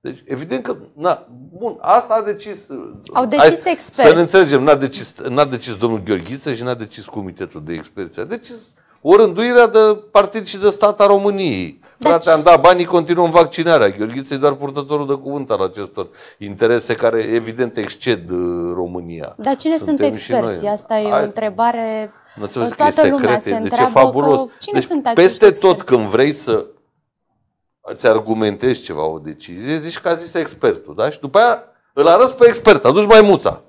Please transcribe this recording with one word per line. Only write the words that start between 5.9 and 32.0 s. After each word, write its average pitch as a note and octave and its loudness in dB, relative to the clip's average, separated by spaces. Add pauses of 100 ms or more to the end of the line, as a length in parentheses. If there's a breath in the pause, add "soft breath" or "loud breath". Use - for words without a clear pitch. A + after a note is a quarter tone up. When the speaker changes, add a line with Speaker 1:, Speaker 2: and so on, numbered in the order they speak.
Speaker 1:
Gheorghiță G#2 -6
și A#2 -10
n-a B2 -6
decis G#2+ -16
Comitetul F2+ -12
de D#2+ -12
Experți. E2+ -14
A F#2+ -8
decis A#3 -14 (440)
o E3 6
rânduire A3+ 4
de G#3+ 2 (120)
partid G3+ 0
și G3+ -12
de G3+ 2
stat G#3 0
a G3+ 4
României. G3 -2 (180 soft breath)
Speaker 2:
Deci - 0
Speaker 1:
Frate, E3+ 2
am D3+ 4
dat E3 6
banii, F3+ 4
continuăm E3+ 0
vaccinarea. D#3+ 2
Gheorghiță A#2 -8
e - -6
doar C#3 2
purtătorul C#3+ -8
de C#3 -2
cuvânt C3+ -10
al G2 -2
acestor F#2+ -10 (300 soft breath)
interese A2+ -2
care, A2+ -2
evident, A2+ -4
exced, G2+ -6
uh, F2 -6
România. F2 -10
Speaker 2:
Dar C4 -4
cine D#4 -4
sunt D#4 -8
Speaker 1:
Suntem C#4+ -2
și G#3+ -8
Speaker 2:
experții? A3+ -4
Speaker 1:
noi. G#3 -4
Speaker 2:
Asta A3 -6
e G#3+ -4
o G#3 -4
Speaker 1:
Hai. - 0
Speaker 2:
întrebare. A3 -6 (220 soft breath)
Speaker 1:
Nu G#2 -12
ți-am A#3 -6
zis A#3+ -6
că - -2
Speaker 2:
Toată D4+ 2
Speaker 1:
e C#4 2
Speaker 2:
lumea B3 0
Speaker 1:
secret, - -20
Speaker 2:
se - -8
Speaker 1:
e, - -4
deci A3+ -4
e - -8
Speaker 2:
întreabă A#3+ 0
Speaker 1:
fabulos. C4 2
Speaker 2:
că C4 -4 (120)
cine - -4
Speaker 1:
Deci, - -4
Speaker 2:
sunt D4 -4
acești A#3 2
Speaker 1:
peste F#3+ 4
tot G3+ 8
Speaker 2:
experți? - 0
Speaker 1:
când A2+ 0
vrei C3 0
să A2+ -4 (1200)
îți - -4
argumentezi A2 -2
ceva, D#2 -8
o D#2+ -6
decizie, F2 -12
zici D#3+ -12
că - -6
a E3+ -2
zis E3+ -14
expertul, C#3 -4
da? A2 -4
Și D3 -18
după C#3+ -2
aia A#3 0 (280)
îl C#3+ 2